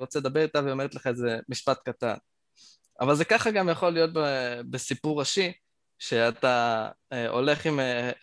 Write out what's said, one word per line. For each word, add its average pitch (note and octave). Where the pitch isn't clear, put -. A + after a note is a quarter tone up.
רוצה C3
לדבר C#3
איתה D3+
ואומרת C3+
לך C3
איזה A#2+
משפט C3
קטן. A#2
אבל C3+
זה D#3
ככה A3+
גם F#3+
יכול E3+
להיות E3
ב-, C3+
בסיפור C#3+
ראשי, F3+
שאתה, A#2
אה, A#2+
הולך C#3+
עם, D3
אה, B2